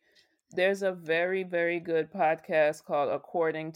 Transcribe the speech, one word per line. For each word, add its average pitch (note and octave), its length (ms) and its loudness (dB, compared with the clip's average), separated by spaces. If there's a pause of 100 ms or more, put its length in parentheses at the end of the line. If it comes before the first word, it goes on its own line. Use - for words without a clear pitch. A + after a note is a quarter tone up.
(520)
There's F#3+ 320 2
a F#3+ 80 0
very, F3+ 520 0
very E3+ 360 -2
good E3 320 -2
podcast D#3+ 720 0
called C#3+ 280 0
According D#3 640 -2